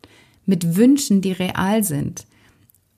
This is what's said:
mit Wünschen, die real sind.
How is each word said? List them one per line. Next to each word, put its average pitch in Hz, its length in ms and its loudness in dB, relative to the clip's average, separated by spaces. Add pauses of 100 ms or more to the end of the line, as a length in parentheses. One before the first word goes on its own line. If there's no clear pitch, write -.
(440)
mit 170 320 -2
Wünschen, 240 440 4
die 185 120 -4
real 190 520 -2
sind. 143 420 -6 (720)